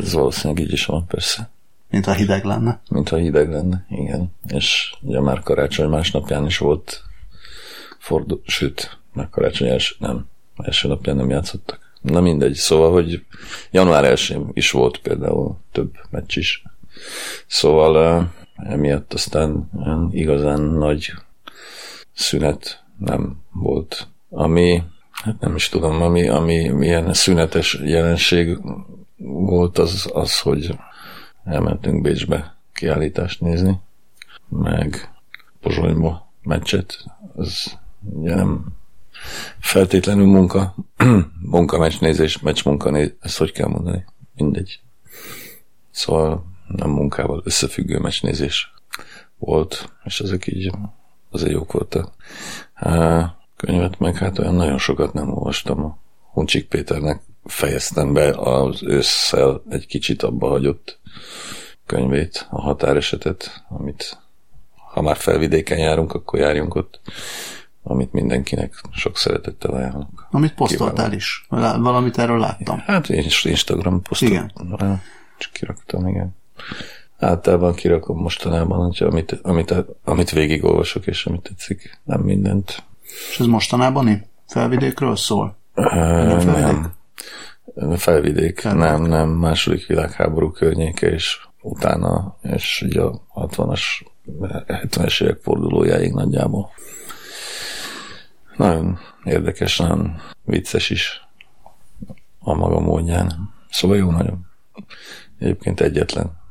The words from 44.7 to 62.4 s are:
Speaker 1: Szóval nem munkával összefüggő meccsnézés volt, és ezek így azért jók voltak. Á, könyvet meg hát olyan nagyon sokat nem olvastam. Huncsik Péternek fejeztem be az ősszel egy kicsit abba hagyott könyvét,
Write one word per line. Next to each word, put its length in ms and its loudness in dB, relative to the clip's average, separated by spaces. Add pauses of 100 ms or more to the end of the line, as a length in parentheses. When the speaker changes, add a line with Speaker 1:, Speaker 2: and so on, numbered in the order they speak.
Speaker 1:
Szóval 540 0 (220)
nem 220 -4
munkával 560 0
összefüggő 540 -2
meccsnézés 760 -2 (640)
volt, 560 -2 (100)
és 160 -6
ezek 280 -4
így 240 -4 (600)
azért 200 -2
jók 200 -4
voltak. 420 -2 (600)
Á, 600 2 (200)
könyvet 440 0
meg 180 0
hát 220 -2
olyan 160 2
nagyon 220 2
sokat 360 0
nem 180 -2
olvastam. 680 -4 (320)
Huncsik 360 0
Péternek 540 -2 (240)
fejeztem 680 -2
be 160 6
az 540 2
ősszel 840 2
egy 180 -4
kicsit 360 -2
abba 240 0
hagyott 520 -2 (840)
könyvét, 640 -2